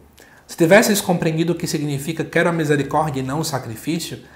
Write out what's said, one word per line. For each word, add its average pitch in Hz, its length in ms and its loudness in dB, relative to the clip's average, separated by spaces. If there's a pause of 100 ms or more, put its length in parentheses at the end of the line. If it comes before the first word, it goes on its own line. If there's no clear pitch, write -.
(460)
Se - 100 -16
tivesseis 202 440 6
compreendido 170 520 0
o - 20 0
que 170 140 -6
significa, 147 560 -4
"Quero 170 240 0
a 170 40 2
misericórdia 151 680 0
e - 20 -4
não 131 160 -4
o 160 60 -4
sacrifício", 131 720 -6 (180)